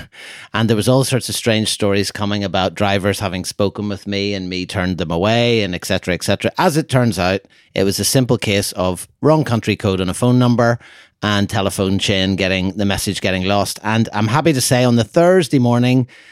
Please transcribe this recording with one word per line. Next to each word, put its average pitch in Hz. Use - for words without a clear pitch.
And 110
there 113
was 127
all 131
sorts 127
of 101
strange 110
stories 101
coming 101
about 92
drivers 98
having 92
spoken 104
with 98
me 101
and 92
me 92
turned 92
them 82
away 113
and 95
et 85
cetera, 92
et 85
cetera. 101
As 156
it 156
turns 120
out, 92
it 98
was 98
a 104
simple 127
case 101
of 90
wrong 151
country 113
code 95
on 90
a 90
phone 123
number 120
and 101
telephone 98
chain 95
getting, 92
the 101
message 98
getting 92
lost. 101
And 110
I'm 107
happy 156
to 127
say 123
on 120
the 113
Thursday 170
morning, 123